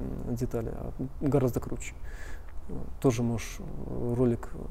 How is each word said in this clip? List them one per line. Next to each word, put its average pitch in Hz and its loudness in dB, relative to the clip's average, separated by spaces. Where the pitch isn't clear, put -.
м, 123 0
детали, 120 0
а - -4
гораздо 131 4
круче. - -4
Э, 185 -4
тоже 123 4
можешь, 117 0
э, 123 -2
ролик, 120 4
э, - -6